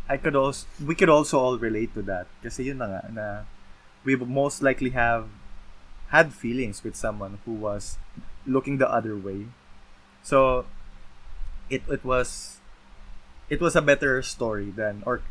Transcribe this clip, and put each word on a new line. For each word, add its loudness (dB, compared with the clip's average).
I 2
could 0
also, 2
we -2
could 8
also 6
all 4
relate 0
to -4
that -2
kasi -6
yun -8
na -2
nga -6
na -6
we 2
would -6
most 0
likely 2
have 2
had 6
feelings -4
with -6
someone -4
who -6
was -4
looking 2
the 6
other 0
way. -6
So 6
it, -2
it -2
was, -2
it -2
was 4
a 8
better 4
story -4
than, -4
or -2